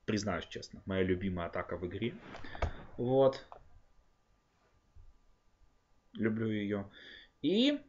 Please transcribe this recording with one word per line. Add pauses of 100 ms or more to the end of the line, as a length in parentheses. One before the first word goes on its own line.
Признаюсь
честно,
моя
любимая
атака
в
игре. (840)
Вот. (2750)
Люблю
ее. (500)
И